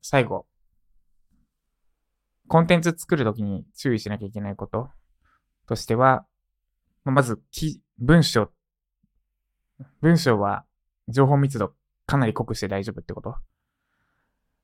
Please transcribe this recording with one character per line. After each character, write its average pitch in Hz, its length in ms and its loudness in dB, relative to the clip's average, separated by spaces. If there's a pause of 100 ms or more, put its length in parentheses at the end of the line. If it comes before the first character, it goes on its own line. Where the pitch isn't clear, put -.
最 135 220 0
後。 98 220 -8 (2000)
コ 165 160 4
ン 165 40 0
テ 175 100 4
ン 165 60 2
ツ 165 140 0
作 - 200 -6
る 135 80 0
と 107 100 0
き 110 80 -8
に 98 240 -6 (100)
注 127 180 -2
意 107 60 -2
し - 80 -10
な 104 100 -6
き 107 60 -12
ゃ - 20 -8
い 98 40 -12
け 104 100 -12
な 101 80 -8
い 98 80 -10
こ 101 100 -12
と 120 220 -8 (760)
と 113 100 -4
し - 80 -8
て 113 100 -2
は、 127 320 2 (760)
ま 135 60 -2
あ、 131 60 0
ま 143 60 6
ず、 117 280 -6
き-、 - 320 -8 (160)
文 151 240 4
章。 110 280 0 (1500)
文 165 160 6
章 117 240 2
は 101 240 -4 (440)
情 131 180 4
報 139 100 6
密 139 220 0
度 98 160 -4 (320)
か - 100 0
な 131 100 2
り 107 80 0
濃 120 100 -4
く 110 100 -8
し - 60 -8
て 101 80 -6
大 98 160 -4
丈 104 80 -8
夫 - 80 -16
っ - 40 -16
て - 100 -12
こ - 60 -16
と。 - 160 -10 (1300)